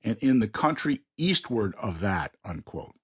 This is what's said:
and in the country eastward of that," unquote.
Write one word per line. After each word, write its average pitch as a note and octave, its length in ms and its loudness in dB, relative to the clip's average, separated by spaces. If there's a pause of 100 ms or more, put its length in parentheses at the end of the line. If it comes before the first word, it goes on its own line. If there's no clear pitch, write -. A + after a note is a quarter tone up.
and A2 140 -2
in C3 240 4
the A2 80 0
country D3+ 560 0 (100)
eastward B2 600 0
of F2+ 260 -6
that," G2 420 -2
unquote. - 500 -12 (100)